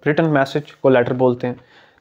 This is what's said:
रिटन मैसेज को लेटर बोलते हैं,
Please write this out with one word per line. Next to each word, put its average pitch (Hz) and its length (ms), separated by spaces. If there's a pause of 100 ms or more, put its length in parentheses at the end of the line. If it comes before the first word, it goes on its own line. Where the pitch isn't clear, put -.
रिटन 147 180
मैसेज 147 460
को - 180
लेटर 123 240
बोलते 123 340
हैं, 120 100 (440)